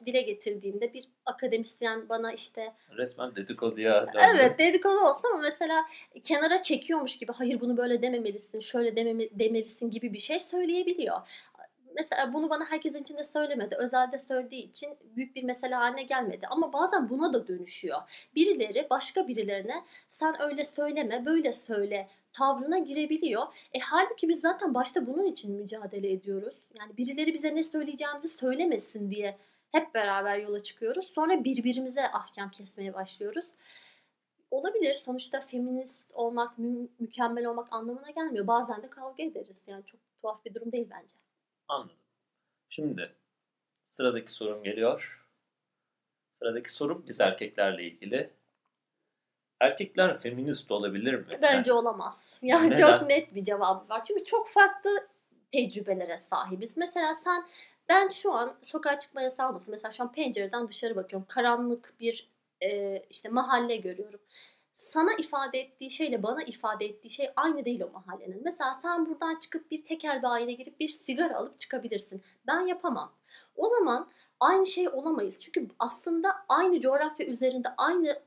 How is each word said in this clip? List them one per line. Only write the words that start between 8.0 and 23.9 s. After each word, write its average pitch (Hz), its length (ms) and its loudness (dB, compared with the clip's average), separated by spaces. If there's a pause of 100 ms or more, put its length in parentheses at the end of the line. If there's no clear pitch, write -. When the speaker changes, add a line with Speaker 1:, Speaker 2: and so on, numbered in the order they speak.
Speaker 1:
dememelisin, 220 580 -4
şöyle 233 360 0
dememe-, 226 440 0
demelisin." 226 500 0
gibi 226 240 -6
bir 202 60 -8
şey 320 200 -2
söyleyebiliyor. 349 800 0 (800)
Mesela 269 380 0
bunu 311 160 0
bana 311 160 0
herkesin 311 380 -4
içinde 294 200 -10
söylemedi. 285 520 -2
Özelde 254 440 2
söylediği 254 500 -6
için 294 280 -10 (180)
büyük 254 200 -6
bir 254 80 -8
mesele 254 320 -4
haline 247 280 0
gelmedi. 247 440 -2
Ama 320 260 2
bazen 302 360 2
buna 277 240 0
da 233 140 0
dönüşüyor. 180 540 -6 (340)
Birileri 277 540 4
başka 269 380 2
birilerine 214 560 -4 (260)
"Sen 311 320 0
öyle 294 220 0
söyleme, 285 640 -2
böyle 311 280 4
söyle." 202 560 -4 (240)
tavrına 277 460 2
girebiliyor. 302 640 0 (300)
E, 254 60 -2
halbuki 349 500 2